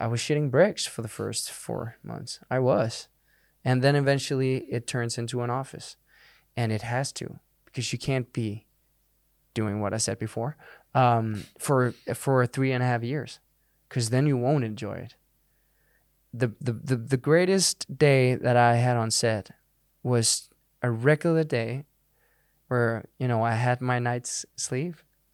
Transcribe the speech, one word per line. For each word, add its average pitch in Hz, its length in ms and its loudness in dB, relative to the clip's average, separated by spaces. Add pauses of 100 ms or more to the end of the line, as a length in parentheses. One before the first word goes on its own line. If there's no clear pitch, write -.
I 113 80 -2
was 117 120 0
shitting 147 300 0
bricks 165 360 4
for - 160 -10
the - 60 -8
first - 440 -6
four - 500 -8
months. - 380 -12 (100)
I 127 80 0
was. 131 480 0 (560)
And 127 200 2
then 139 120 4
eventually 135 760 0
it 120 160 -4
turns 120 320 -4
into 120 240 -4
an 120 80 -2
office. - 460 -8 (600)
And 113 160 0
it 104 100 -2
has 120 300 -4
to, - 260 -12 (280)
because - 260 -6
you 120 60 -4
can't 131 340 -4
be 110 340 -6 (880)
doing 104 260 -2
what 101 140 -2
I 110 40 -2
said - 200 -2
before, 117 380 -6 (380)
um, 113 500 2 (140)
for, 127 340 2 (220)
for 131 320 2
three 135 260 0
and 127 100 0
a 127 40 2
half 120 180 0
years, 123 340 -6 (500)
'cause 113 220 -2
then 131 160 4
you 139 100 4
won't 127 280 2
enjoy 104 300 -6
it. 92 200 -12 (1160)
The, 120 280 -2
the, 120 120 -4
the, 127 240 -2
the 120 200 -2
greatest 175 840 0
day 131 360 6
that 123 220 2
I 120 200 6
had 123 200 2
on 113 140 0
set 110 400 0 (520)
was 120 460 0 (340)
a 123 80 0
regular 151 540 2
day 127 400 -4 (840)
where, 117 400 0 (100)
you 127 100 0
know, 113 140 2
I 117 120 2
had 123 260 2
my 127 180 0
night's 120 480 -4 (100)
sleep. 156 400 -4 (380)